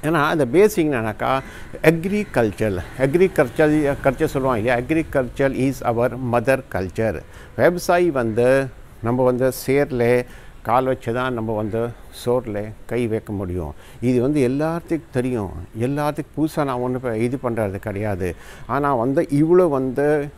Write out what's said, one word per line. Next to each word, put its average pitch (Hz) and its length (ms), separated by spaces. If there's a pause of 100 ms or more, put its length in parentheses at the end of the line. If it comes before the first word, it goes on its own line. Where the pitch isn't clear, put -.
ஏன்னா 160 140 (120)
இந்த 147 200
பேசிக் 185 340
என்னன்னாக்கா, 117 420 (600)
அக்ரிகல்ச்சர், 147 880 (280)
அக்ரிகல்ச்சர், 151 680 (300)
கல்ச்சர் 139 300
சொல்லுவாங்க 131 280
இல்லையா, 120 200
agriculture 135 720 (140)
is 131 120 (120)
our 117 200 (240)
mother 127 260 (160)
culture. 95 400 (440)
விவசாயி 175 480 (120)
வந்து 117 280 (580)
நம்ம 123 240
வந்து 127 180 (160)
சேர்ல 135 380 (680)
கால் 127 220
வச்சு 127 260
தான் 127 200
நம்ம 110 220
வந்து 107 220 (400)
சோறுல 117 380 (320)
கை 117 100 (100)
வைக்க 110 280
முடியும். 90 340 (360)
இது 123 160
வந்து 147 140 (100)
எல்லாத்துக்கும் 160 680
தெரியும், 120 340 (360)
எல்லாத்துக்கும் 147 500
புதுசா 156 320
நான் 123 160
ஒண்ணு 127 200
ப-, 120 80 (140)
இது 123 160
பண்றது 110 440
கிடையாது. 98 420 (460)
ஆனா 143 160 (100)
வந்து 135 220 (180)
இவ்வளோ 175 240 (100)
வந்து 131 320 (320)